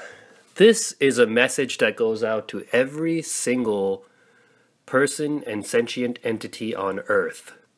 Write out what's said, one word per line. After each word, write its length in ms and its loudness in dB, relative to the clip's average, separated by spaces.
This 440 6
is 180 2
a 100 6
message 500 0
that 180 2
goes 280 0
out 260 -2
to 220 -10
every 500 0
single 840 -2
person 600 -2
and 200 -6
sentient 580 -2
entity 520 -6
on 320 -4
Earth. 460 -2